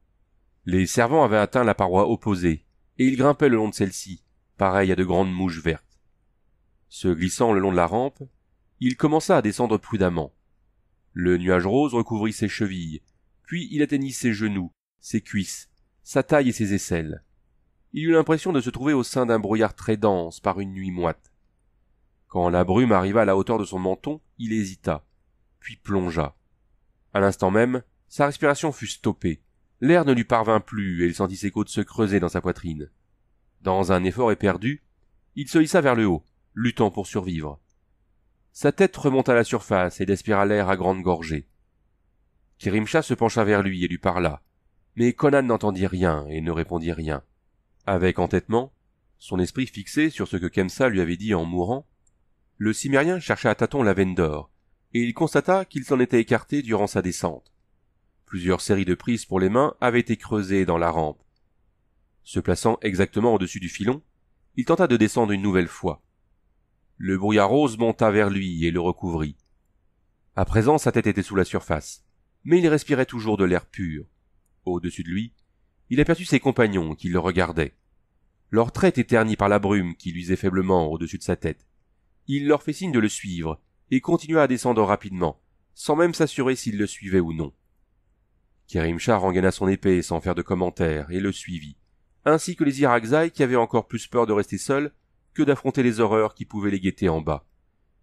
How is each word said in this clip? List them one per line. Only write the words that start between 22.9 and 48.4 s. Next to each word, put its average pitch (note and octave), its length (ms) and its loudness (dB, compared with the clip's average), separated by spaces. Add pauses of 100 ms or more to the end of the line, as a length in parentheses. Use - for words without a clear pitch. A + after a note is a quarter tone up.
arriva G2 300 2
à - 20 2
la F#2+ 120 2
hauteur A2 220 0
de G#2 60 -4
son F#2+ 140 -8
menton, F#2+ 420 -6 (160)
il A2 160 -8
hésita, F#2+ 540 -6 (540)
puis - 160 -18
plongea. E2+ 600 -4 (800)
À G2+ 60 2
l'instant G2 300 2
même, A#2+ 320 2 (260)
sa - 180 0
respiration C#3+ 460 0
fut - 160 -12
stoppée. - 540 -4 (380)
L'air D#3+ 240 4
ne C#3 80 4
lui A#2+ 120 2
parvint A2 360 2
plus F#2+ 440 -2
et - 20 4
il E2+ 80 0
sentit F#2+ 220 -2
ses G2 140 -4
côtes G#2 180 -4
se - 120 -4
creuser G2+ 380 0
dans F2+ 100 0
sa F2+ 120 -2
poitrine. D#2+ 500 -6 (720)
Dans F#2+ 300 0
un F#2 120 2
effort G#2+ 280 0
éperdu, G2+ 500 -2 (520)
il C#3+ 140 -10
se E3+ 100 2
hissa D#3+ 220 4
vers C#3 140 4
le A2+ 120 4
haut, E2+ 180 0 (300)
luttant A2+ 360 0
pour G2 160 -8
survivre. D#2+ 540 -6 (920)
Sa C#3+ 200 0
tête F#3+ 240 0
remonta C3 360 2
à A#2+ 40 6
la A#2 80 4
surface F#2+ 560 -2
et G2 40 0
il F#2+ 80 0
aspira G2+ 340 0
l'air G2+ 220 0
à G2 80 2
grandes F#2 260 -2
gorgées. D#2+ 440 -2 (1120)
Kerim G#2+ 280 -2
Shah D#3+ 160 0
se C3 120 -4
pencha A#2 300 0
vers G2+ 180 2
lui F#2 220 -2
et F2 40 -2
lui E2+ 100 -6
parla, F2 440 -2 (540)
mais A#2+ 160 2
Conan C#3+ 300 2
n'entendit G#2 440 0
rien E2+ 420 0
et D#2 120 -6
ne D#2+ 100 -4
répondit E2 420 -4
rien. D#2 300 -6 (640)
Avec F2+ 320 0
entêtement, A2 540 -2 (460)